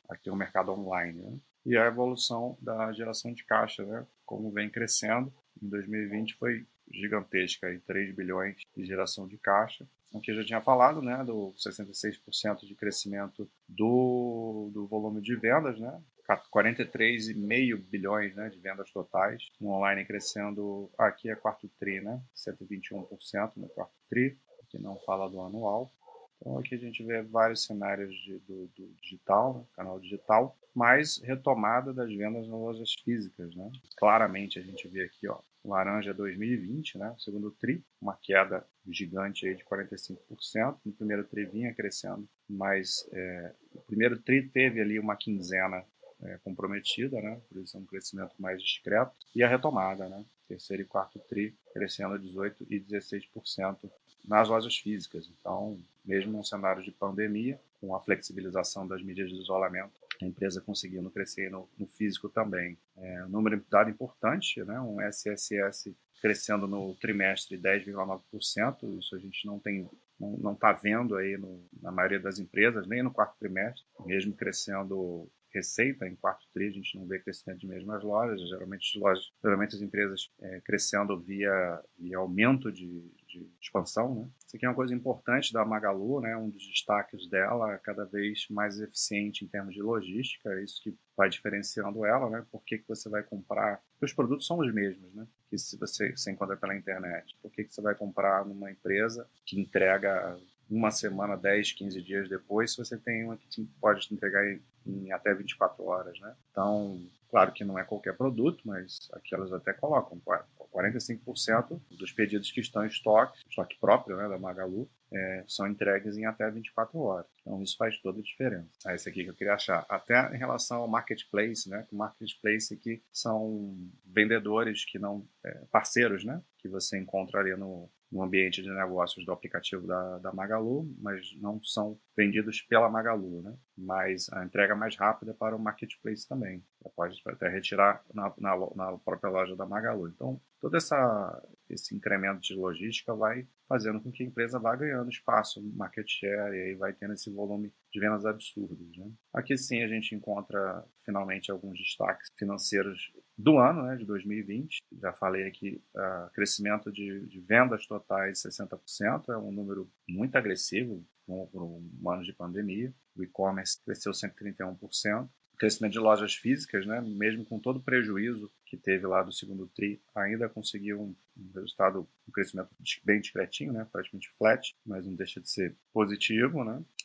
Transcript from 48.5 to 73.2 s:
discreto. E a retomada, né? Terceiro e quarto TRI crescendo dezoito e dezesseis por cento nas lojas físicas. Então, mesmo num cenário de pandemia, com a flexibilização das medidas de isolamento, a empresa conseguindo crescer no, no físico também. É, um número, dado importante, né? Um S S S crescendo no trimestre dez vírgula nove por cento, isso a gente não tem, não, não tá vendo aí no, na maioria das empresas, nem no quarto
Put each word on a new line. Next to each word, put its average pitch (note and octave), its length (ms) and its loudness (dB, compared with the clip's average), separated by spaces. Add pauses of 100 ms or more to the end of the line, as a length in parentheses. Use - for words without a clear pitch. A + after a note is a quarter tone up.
discreto. A2 500 2 (220)
E A#2+ 80 6
a A#2+ 60 8
retomada, G2+ 600 2
né? G2 160 -14 (220)
Terceiro G2 360 -8
e F#2+ 40 -8
quarto G2 320 -4 (100)
TRI G#2+ 280 -2 (160)
crescendo G2 460 -4
dezoito F#2+ 520 -6
e G#2 80 -2
dezesseis G2 480 -6
por - 200 -14
cento F#2+ 440 -4 (360)
nas G#2+ 220 8
lojas A2+ 280 2
físicas. F#2+ 540 -6 (100)
Então, G2 380 -6 (260)
mesmo G2 280 0
num G#2+ 100 -4
cenário G2 400 -2
de G2 80 -10
pandemia, G#2+ 720 -2 (200)
com F#2+ 140 -6
a F#2+ 60 -2
flexibilização F#2 840 -2
das F#2 160 -8
medidas F#2+ 280 -6
de F#2 100 -10
isolamento, F#2+ 520 -2 (280)
a F#2 60 -4
empresa F#2 340 -2
conseguindo F#2 480 -6
crescer G2 400 -6
no, F#2 200 -12 (100)
no G2+ 80 -6
físico G#2 420 -4
também. F2+ 480 -2 (200)
É, F#2 300 -10
um - 20 -12
número, G#2+ 420 2
dado G#2+ 180 10
importante, B2 760 -2
né? G#2+ 160 -6
Um G#2+ 200 -4
S G#2 280 -4
S G#2 280 -4
S G2 400 -2 (240)
crescendo G#2 460 2
no G2 300 -4
trimestre G2 600 0
dez F#2+ 280 2
vírgula G2 220 -4
nove F#2+ 220 -6
por G#2 140 -10
cento, G#2+ 560 -2
isso - 160 -8
a F#2+ 60 -8
gente G2 260 -10
não G#2 140 -8
tem, G2 280 -4 (300)
não, G2+ 180 -8
não G#2 200 -2
tá G#2+ 160 6
vendo A2 420 2
aí G2 240 -2
no, F#2 260 -12 (160)
na F2+ 120 -10
maioria F#2 260 4
das F#2 220 -4
empresas, G#2 480 2
nem A#2+ 160 0
no C3 80 0
quarto - 260 2